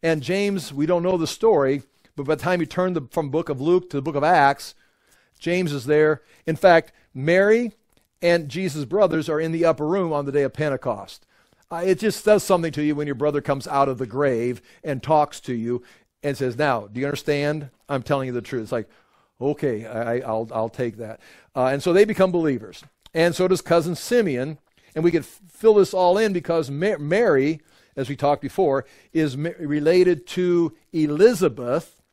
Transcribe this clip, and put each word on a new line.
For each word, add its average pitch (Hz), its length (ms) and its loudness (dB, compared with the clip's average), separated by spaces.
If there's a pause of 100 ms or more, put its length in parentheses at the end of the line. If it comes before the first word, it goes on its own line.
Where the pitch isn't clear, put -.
And 160 200 0
James, 196 480 -2
we 143 140 -2
don't 170 180 0
know 185 140 0
the 165 100 -2
story, 143 560 2 (320)
but 143 120 -8
by 156 80 0
the 143 80 -8
time 175 180 0
you 156 60 -2
turn 185 260 -2
the, 147 180 -6
from 151 200 -4
book 160 180 -4
of 139 120 -6
Luke 175 280 2
to - 80 -8
the 135 60 -4
book 147 140 -6
of 143 80 0
Acts, 151 500 2 (640)
James 175 340 -2
is 131 140 -6
there. 151 340 4 (260)
In 160 100 -2
fact, 170 360 6 (220)
Mary 196 580 2 (480)
and 170 300 0
Jesus' 156 340 -4
brothers 165 460 0
are 151 100 -2
in 160 120 -4
the 165 120 0
upper 151 220 0
room 175 260 -2
on 143 140 -2
the 139 60 -6
day 143 100 2
of 135 100 -2
Pentecost. 131 720 -6 (460)
Uh, 170 160 -6
it 185 120 2
just - 260 -2
does 214 180 4
something 165 300 0
to 151 100 -4
you 151 120 0
when 147 120 -6
your 143 80 -6
brother 147 260 -2
comes 139 260 -4
out 139 220 2
of 127 80 -4
the 127 100 -6
grave 123 540 -2 (240)
and 139 180 -6
talks 151 380 0
to 127 140 -8
you 120 280 -6 (400)
and 139 140 -4
says, 127 200 -4
"Now, 123 300 -2
do 107 140 -10
you 139 60 -4
understand? 147 640 -4 (180)
I'm 135 140 -4
telling 135 240 -2
you 127 60 -8
the 120 100 -6
truth." 113 220 -6
It's - 80 -8
like, 110 160 -6 (520)
"Okay, 127 460 -2
I, 117 300 -4
I, 123 40 -2
I'll, 113 320 -6
I'll 113 160 -4
take 117 300 -6
that." 110 220 -14 (360)
Uh, 127 100 0
and 139 160 -2
so 175 120 0
they 202 100 8
become 190 260 2
believers. 143 540 -4 (300)
And 165 200 2
so 185 140 0
does 185 140 2
cousin 170 340 0
Simeon. 156 600 -2 (360)
And 160 100 -2
we 175 60 6
could 160 120 0
f-, - 260 -20
fill 220 260 4
this 196 180 4
all 180 240 4
in 214 160 2
because 165 380 -2
Ma-, 175 280 -2
Mary, 151 640 2 (340)
as 135 140 -6
we 139 80 -8
talked 143 240 0
before, 135 460 -2 (260)
is 151 240 -2
ma-, 156 140 -6 (100)
related 165 680 2
to 175 460 0 (180)
Elizabeth 156 1080 2 (120)